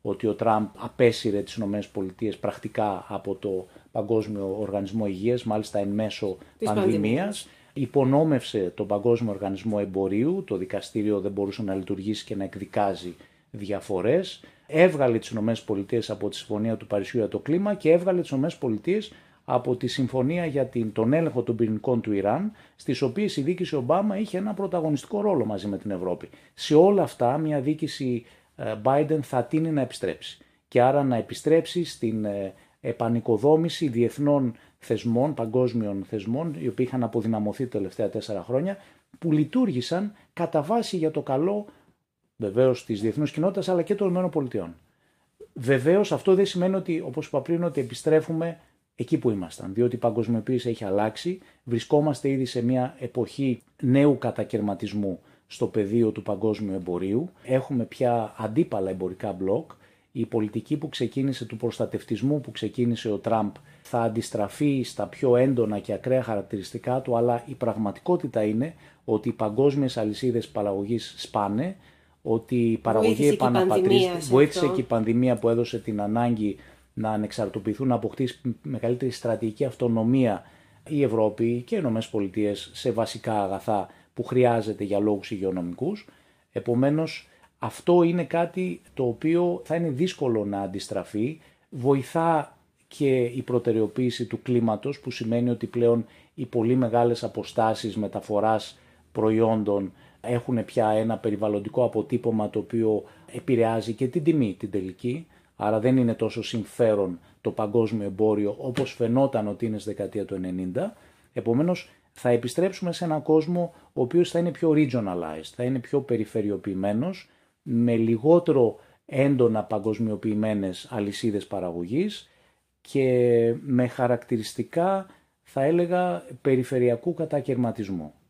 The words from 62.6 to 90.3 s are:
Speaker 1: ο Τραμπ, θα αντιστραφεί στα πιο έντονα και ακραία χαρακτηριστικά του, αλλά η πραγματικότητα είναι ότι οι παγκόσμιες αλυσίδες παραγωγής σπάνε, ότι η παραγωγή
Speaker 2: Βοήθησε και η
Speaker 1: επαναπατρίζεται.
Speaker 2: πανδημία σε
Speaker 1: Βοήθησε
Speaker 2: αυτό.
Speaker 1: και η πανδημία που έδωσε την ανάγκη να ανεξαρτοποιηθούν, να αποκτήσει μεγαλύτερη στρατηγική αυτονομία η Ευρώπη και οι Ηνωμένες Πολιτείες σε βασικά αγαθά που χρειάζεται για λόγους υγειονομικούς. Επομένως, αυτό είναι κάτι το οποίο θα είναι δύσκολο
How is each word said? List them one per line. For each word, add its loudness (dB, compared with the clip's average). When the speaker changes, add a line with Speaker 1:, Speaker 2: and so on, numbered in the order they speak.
Speaker 1:
ο 0
Τραμπ, 0
θα -2
αντιστραφεί 0
στα -6
πιο 4
έντονα 2
και -6
ακραία 0
χαρακτηριστικά -4
του, -2
αλλά 0
η -12
πραγματικότητα -2
είναι 0
ότι 0
οι -2
παγκόσμιες 0
αλυσίδες -2
παραγωγής -4
σπάνε, -2
ότι -2
η 2
παραγωγή 2
Speaker 2:
Βοήθησε 4
και 0
η 4
Speaker 1:
επαναπατρίζεται. 4
Speaker 2:
πανδημία 4
σε -4
Speaker 1:
Βοήθησε 6
Speaker 2:
αυτό. 2
Speaker 1:
και 0
η -2
πανδημία 2
που 2
έδωσε 0
την -4
ανάγκη 0
να -2
ανεξαρτοποιηθούν, -2
να 4
αποκτήσει -4
μεγαλύτερη -2
στρατηγική -2
αυτονομία 2
η 0
Ευρώπη 0
και -4
οι 0
Ηνωμένες -2
Πολιτείες -2
σε -2
βασικά -2
αγαθά -2
που -6
χρειάζεται 2
για 0
λόγους 0
υγειονομικούς. -4
Επομένως, 0
αυτό 2
είναι 2
κάτι -2
το -2
οποίο 0
θα -4
είναι 0
δύσκολο 0